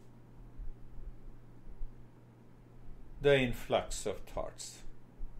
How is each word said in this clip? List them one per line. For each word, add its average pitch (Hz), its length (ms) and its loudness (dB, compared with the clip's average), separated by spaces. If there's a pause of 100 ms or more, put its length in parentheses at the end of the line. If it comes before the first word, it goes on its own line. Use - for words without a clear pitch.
(3250)
the 139 180 12
influx 117 680 4
of 95 140 0
thoughts. - 580 -4 (600)